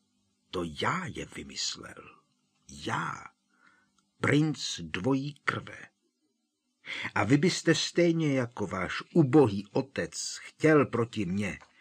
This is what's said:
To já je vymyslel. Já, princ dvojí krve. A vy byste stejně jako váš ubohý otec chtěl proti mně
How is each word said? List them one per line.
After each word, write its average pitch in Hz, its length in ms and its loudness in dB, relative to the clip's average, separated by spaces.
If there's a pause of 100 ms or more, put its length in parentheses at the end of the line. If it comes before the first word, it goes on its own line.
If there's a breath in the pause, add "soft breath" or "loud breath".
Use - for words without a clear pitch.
(520)
To 90 120 -4 (180)
já 160 240 -2
je - 200 -10 (100)
vymyslel. - 880 -12 (480)
Já, 76 540 -6 (1000 soft breath)
princ 147 600 0
dvojí 135 500 -4
krve. - 440 -8 (1400 loud breath)
A 104 80 2
vy 123 140 4
byste 165 380 2
stejně 165 580 2
jako 120 340 -2
váš 92 360 -4 (100)
ubohý 127 580 6
otec - 680 -6
chtěl 151 440 4
proti 113 400 -2
mně 92 340 -4 (220 loud breath)